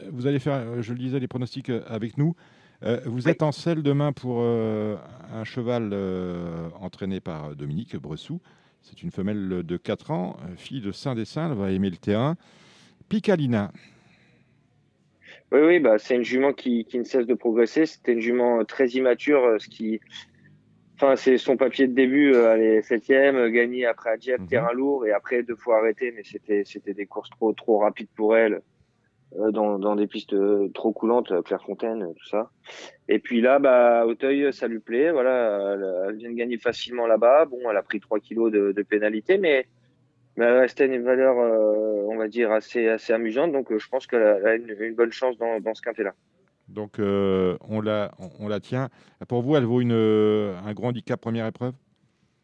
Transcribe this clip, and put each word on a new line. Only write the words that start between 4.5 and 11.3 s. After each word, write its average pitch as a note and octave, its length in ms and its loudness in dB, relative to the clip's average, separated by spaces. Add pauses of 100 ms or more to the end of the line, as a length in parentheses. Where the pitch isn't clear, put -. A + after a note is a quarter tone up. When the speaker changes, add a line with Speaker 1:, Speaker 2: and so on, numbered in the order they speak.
Speaker 1:
un A2 100 -8
cheval, A#2 480 -4
euh, F2 760 -6 (120)
entraîné F#2+ 400 -8
par, D2+ 300 -10
euh, D2 40 -14
Dominique D2 420 -10
Bressou. D#3 440 -10 (440)
C'est - 200 -20
une E2+ 80 -8
femelle F#2+ 500 -6
de E2+ 140 -6
quatre - 340 -8
ans, F3+ 300 -6
euh, F3+ 160 -14
fille - 240 -12
de G2+ 100 -8
Saint-Dessin, C#3 600 -6